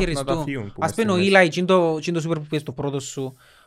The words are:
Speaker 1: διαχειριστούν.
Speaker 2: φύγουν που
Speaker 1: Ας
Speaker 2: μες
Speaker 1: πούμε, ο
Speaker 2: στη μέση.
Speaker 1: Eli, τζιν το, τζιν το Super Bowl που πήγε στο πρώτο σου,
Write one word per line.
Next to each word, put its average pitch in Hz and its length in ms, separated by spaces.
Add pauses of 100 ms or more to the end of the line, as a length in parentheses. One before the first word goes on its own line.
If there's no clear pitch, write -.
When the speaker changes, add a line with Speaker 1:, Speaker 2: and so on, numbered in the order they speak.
Speaker 1:
διαχειριστούν. 147 400
Speaker 2:
φύγουν 135 280
που - 80
Speaker 1:
Ας 202 160
Speaker 2:
μες 226 100
Speaker 1:
πούμε, 185 120
ο 185 40
Speaker 2:
στη 196 100
μέση. 190 140
Speaker 1:
Eli, 156 40
τζιν 180 160
το, 170 320
τζιν 170 160
το 160 120
Super 165 60
Bowl 156 80
που 147 60
πήγε 151 140
στο 147 120
πρώτο 139 280
σου, 131 360 (300)